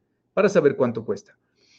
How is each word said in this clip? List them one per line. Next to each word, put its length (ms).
para 160
saber 260
cuánto 280
cuesta. 340